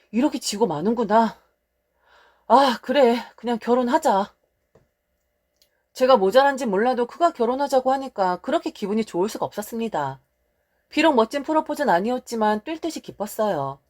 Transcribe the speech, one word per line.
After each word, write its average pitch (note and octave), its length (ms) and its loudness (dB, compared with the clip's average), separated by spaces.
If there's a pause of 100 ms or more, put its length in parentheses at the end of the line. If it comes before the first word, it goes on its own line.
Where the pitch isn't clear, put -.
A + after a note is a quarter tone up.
(100)
이렇게 C#4 280 0
지고 G#3 280 -2
마는구나. G#3+ 680 0 (1120)
아, B3+ 360 4
그래. B3+ 340 2 (200)
그냥 A#3 220 -4
결혼하자." A#3+ 760 0 (1600)
제가 C4 260 4
모자란지 C4 480 2
몰라도 A#3 400 0
그가 E4+ 260 0
결혼하자고 C4 600 -2
하니까 G#3+ 500 -2
그렇게 D#4+ 280 -4
기분이 G#3+ 340 -4
좋을 F#3 240 -4
수가 F3 180 -8
없었습니다. G#3 760 -6 (680)
비록 D4+ 240 2
멋진 A#3+ 280 0
프로포즈는 D4+ 500 -2
아니었지만 G#3+ 680 -2
뛸 D#4+ 200 -10
듯이 D#4+ 200 -8
기뻤어요. E3+ 800 -6 (120)